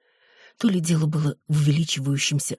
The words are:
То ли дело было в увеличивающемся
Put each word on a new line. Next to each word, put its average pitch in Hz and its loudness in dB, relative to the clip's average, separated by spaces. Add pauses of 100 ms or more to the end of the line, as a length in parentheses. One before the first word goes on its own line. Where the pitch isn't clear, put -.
(560)
То 233 0
ли 185 0
дело 160 0
было 151 0 (100)
в 151 0
увеличивающемся 143 0